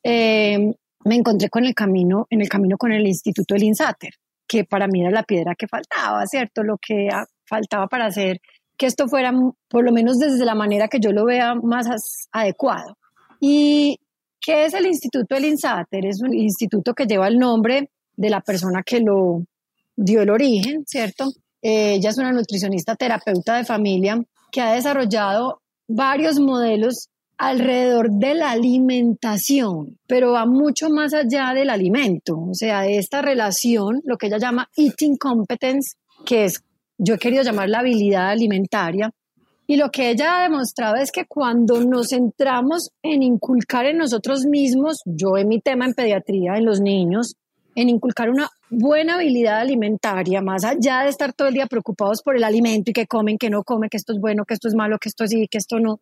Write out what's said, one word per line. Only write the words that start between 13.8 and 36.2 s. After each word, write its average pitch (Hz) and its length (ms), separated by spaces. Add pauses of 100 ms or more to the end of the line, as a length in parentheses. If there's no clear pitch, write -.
qué 311 240
es 311 80
el 381 140
Instituto 269 480
del 277 100
insater? 208 600
Es 196 160
un 254 120
instituto 214 600
que 277 120
lleva 196 220
el 233 100
nombre 247 520 (260)
de 208 140
la 196 120
persona 185 420
que 240 160
lo 190 440 (520)
dio 214 260
el 202 80
origen, 247 580
¿cierto? 262 440 (300)
Eh, 214 340
ella 196 140
es 226 80
una 254 140
nutricionista 202 640
terapeuta 220 600
de 240 80
familia 208 560 (300)
que 254 100
ha 226 120
desarrollado 240 880 (260)
varios 277 520
modelos 240 680 (280)
alrededor 247 720
de 262 240
la 302 160
alimentación, 240 1500 (100)
pero 254 260
va 226 120
mucho 294 440
más 302 240
allá 262 400
del 269 160
alimento, 190 720
o 175 140
sea, 208 280
de 202 160
esta 269 240
relación, 233 840
lo 247 120
que 214 100
ella 202 100
llama 247 400
eating 294 400
competence, 262 800 (300)